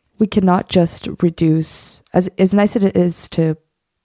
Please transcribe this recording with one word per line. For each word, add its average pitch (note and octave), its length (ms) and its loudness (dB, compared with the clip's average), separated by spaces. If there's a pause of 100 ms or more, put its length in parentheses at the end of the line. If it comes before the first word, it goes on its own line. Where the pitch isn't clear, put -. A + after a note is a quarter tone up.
(180)
we G#3+ 100 2
cannot F#3 400 2
just - 400 0 (140)
reduce, D#3+ 800 -2 (100)
as, F3+ 160 0 (100)
as F#3+ 160 2
nice G3+ 220 2
as G3+ 80 0
it F#3+ 120 0
is F3 340 0
to D#3+ 260 -2 (480)